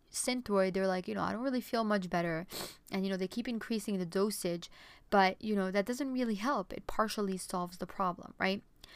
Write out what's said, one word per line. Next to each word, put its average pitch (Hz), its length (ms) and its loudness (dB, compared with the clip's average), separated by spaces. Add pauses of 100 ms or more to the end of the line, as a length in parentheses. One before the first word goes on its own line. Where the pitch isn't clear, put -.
Synthroid, 202 640 2
they're 190 140 2
like, 185 220 0
you 214 40 -4
know, 196 80 -2
"I 180 120 0
don't 226 100 -4
really 254 180 0
feel 233 220 0
much 208 260 2
better." 170 380 0 (440)
And, 190 140 0
you 196 60 0
know, 190 60 0
they 185 100 -2
keep 226 200 -4
increasing 214 500 -2
the 180 80 0
dosage, 180 640 0 (380)
but, 190 320 6
you 214 120 0
know, 190 160 2
that 196 160 2
doesn't 262 280 -2
really 240 220 2
help. 220 360 0
It - 160 -8
partially 208 500 0
solves 180 400 -6
the - 80 -6
problem, - 540 -4
right? 190 240 2 (320)